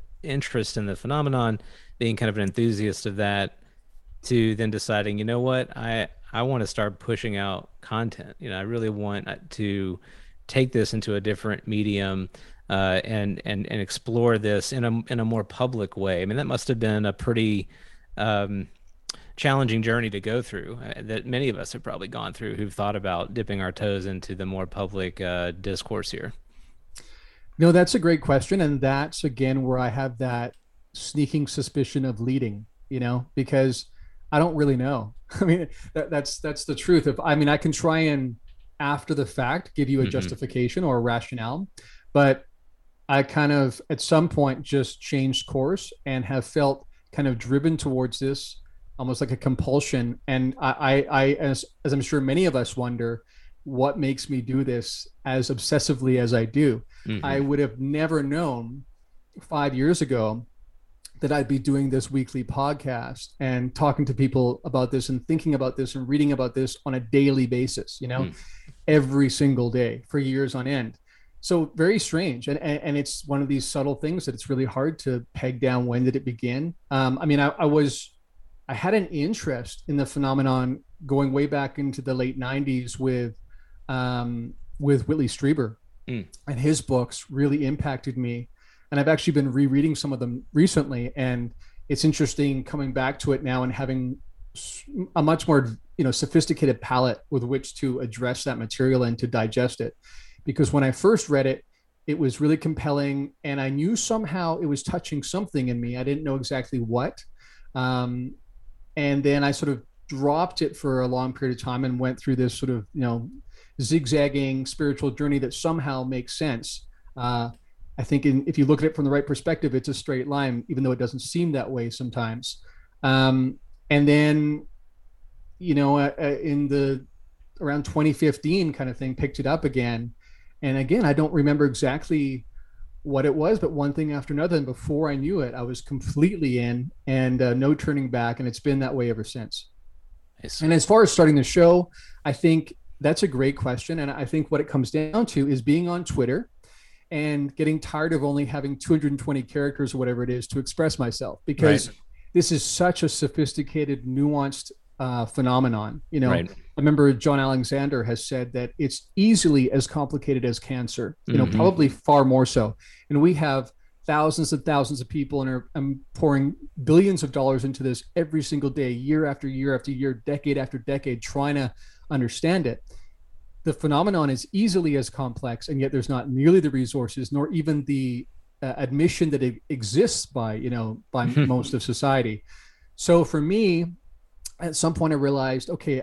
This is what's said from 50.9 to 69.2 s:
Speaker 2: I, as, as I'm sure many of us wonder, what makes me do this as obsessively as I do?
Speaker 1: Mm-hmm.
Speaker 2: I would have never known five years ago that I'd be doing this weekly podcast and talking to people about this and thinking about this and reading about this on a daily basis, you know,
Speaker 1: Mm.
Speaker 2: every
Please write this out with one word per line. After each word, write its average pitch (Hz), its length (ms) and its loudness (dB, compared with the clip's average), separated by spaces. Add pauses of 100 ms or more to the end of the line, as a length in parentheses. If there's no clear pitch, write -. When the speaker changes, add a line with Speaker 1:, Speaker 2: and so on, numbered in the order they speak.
Speaker 2:
I, 135 120 4
as, 139 300 -2 (200)
as 139 100 0
I'm 139 80 0
sure 147 180 0
many 139 240 2
of 143 120 2
us 120 200 -2
wonder, 117 460 -4 (420)
what 139 340 0
makes 135 300 -2
me 131 120 -2
do 127 220 -2
this 123 460 -4 (160)
as 131 260 0
obsessively 127 680 2
as 120 160 2
I 113 100 4
do? 117 380 2 (240)
Speaker 1:
Mm-hmm. 107 180 -4
Speaker 2:
I 139 160 0
would 139 180 2
have 127 220 -2
never 151 420 0
known 139 600 -4 (560)
five 143 340 -2
years 151 280 2
ago 117 440 0 (720)
that 143 120 -2
I'd 143 160 0
be 139 100 2
doing 139 320 0
this 131 200 -2
weekly 131 340 -2
podcast 131 840 -4 (120)
and 123 340 -2
talking 147 300 2
to 135 100 0
people 127 500 2
about 127 260 0
this 127 180 -2
and 127 180 -4
thinking 156 280 0
about 127 220 -2
this 131 180 -4
and 127 140 -6
reading 143 240 4
about 127 220 0
this 131 300 -2
on 135 100 -2
a 127 60 -2
daily 135 460 4
basis, 123 540 -4
you 127 80 -6
know, 127 160 -2
Speaker 1:
Mm. - 100 -6 (520)
Speaker 2:
every 139 440 4